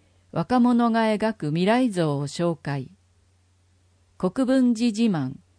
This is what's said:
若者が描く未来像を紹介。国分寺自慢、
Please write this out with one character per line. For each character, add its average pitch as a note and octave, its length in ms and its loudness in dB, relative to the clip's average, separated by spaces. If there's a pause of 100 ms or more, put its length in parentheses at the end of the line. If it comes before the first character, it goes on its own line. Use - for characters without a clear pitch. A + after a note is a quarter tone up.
(320)
若 B3 280 0
者 A#3+ 300 4
が A3+ 140 0
描 A3 280 0
く - 160 -8
未 E3+ 160 0
来 A#3+ 260 2
像 D#3+ 280 0
を C#3+ 80 -4
紹 E3+ 340 -4
介。 C#3+ 300 -8 (1300)
国 G3+ 280 -2
分 B3+ 280 2
寺 A#3 140 0
自 G#3+ 160 -2
慢、 D3 320 -2 (220)